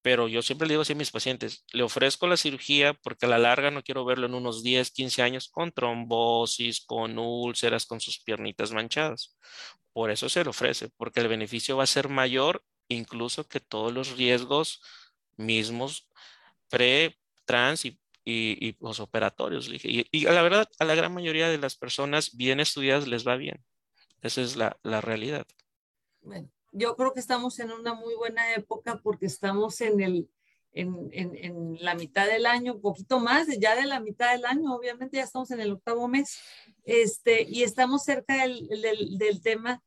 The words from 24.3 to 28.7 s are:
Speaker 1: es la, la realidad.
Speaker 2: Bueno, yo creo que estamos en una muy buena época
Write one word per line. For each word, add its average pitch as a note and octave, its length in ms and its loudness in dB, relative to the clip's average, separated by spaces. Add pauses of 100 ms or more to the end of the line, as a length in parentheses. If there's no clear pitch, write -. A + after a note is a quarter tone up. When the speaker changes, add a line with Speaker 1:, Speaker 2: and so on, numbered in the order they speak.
Speaker 1:
es A#2+ 140 -4
la, A2+ 260 0
la G#2+ 180 -2
realidad. A2+ 460 -4 (720)
Speaker 2:
Bueno, F3 300 -16 (220)
yo A#3 220 0
creo C4 200 2
que B3+ 60 -4
estamos B3 380 -2
en A#3 140 -8
una A3+ 220 -4
muy A#3 220 -8
buena A3+ 380 -2
época A3 480 -6